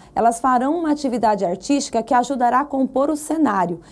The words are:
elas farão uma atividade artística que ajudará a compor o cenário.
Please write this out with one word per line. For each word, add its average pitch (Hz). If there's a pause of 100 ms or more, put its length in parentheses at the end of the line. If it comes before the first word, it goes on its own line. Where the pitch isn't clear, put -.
(120)
elas 233
farão 262
uma 330
atividade 226
artística 220
que 240
ajudará 247
a 285
compor 269
o 311
cenário. 202 (140)